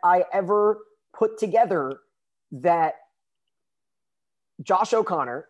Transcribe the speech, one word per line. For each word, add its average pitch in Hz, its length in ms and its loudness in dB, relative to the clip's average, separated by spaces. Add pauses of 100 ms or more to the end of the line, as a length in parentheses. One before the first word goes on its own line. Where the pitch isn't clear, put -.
I 180 300 4
ever 208 460 0 (380)
put 220 200 -2
together 180 640 0 (520)
that 165 440 0 (1700)
Josh 196 320 0
O'Connor 160 560 -2